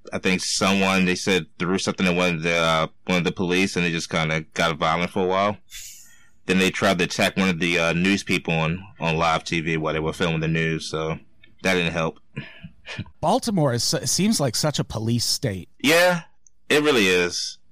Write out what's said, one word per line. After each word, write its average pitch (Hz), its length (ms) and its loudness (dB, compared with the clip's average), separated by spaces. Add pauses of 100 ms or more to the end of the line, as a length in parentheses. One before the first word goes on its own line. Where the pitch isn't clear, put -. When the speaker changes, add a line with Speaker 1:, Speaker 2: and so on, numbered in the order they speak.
(120)
Speaker 1:
I 101 60 -4
think 92 220 0
someone, 95 640 0
they 90 100 2
said, 90 320 0 (140)
threw 90 180 0
something 95 280 -2
at 87 100 2
one 90 200 0
of 78 60 -6
the, 85 140 0
uh, 82 300 2 (180)
one 92 140 0
of 82 60 -2
the 90 80 -2
police, 92 440 0
and 90 80 0
they 85 80 0
just 82 180 -6
kinda 80 300 0 (140)
got 85 240 0
violent 85 340 0
for 98 100 -2
a 90 60 2
while. 98 300 0 (880)
Then 92 120 2
they 95 120 4
tried 95 280 2
to 90 60 2
attack 95 320 0
one 95 140 2
of 82 100 -2
the, 85 180 2
uh, 82 140 2
news 95 320 2
people 87 300 -2
on, 82 280 -2 (160)
on 82 180 -2
live 82 280 0
T 85 160 -2
V 80 160 -2
while 78 160 -2
they 78 80 -2
were 78 140 -2
filming 82 260 -2
the 80 80 -2
news, 80 380 -2
so 80 320 -6 (440)
that 92 120 0
didn't 85 180 0
help. 80 260 -4 (1040)
Speaker 2:
Baltimore 175 540 0
is, 113 80 -2 (220)
seems 202 360 0
like 135 140 0
such - 240 -2
a 143 60 0
police 117 400 -2
state. - 440 -4 (140)
Speaker 1:
Yeah, 170 400 4 (460)
it 147 140 4
really 131 260 4
is. 87 500 0 (140)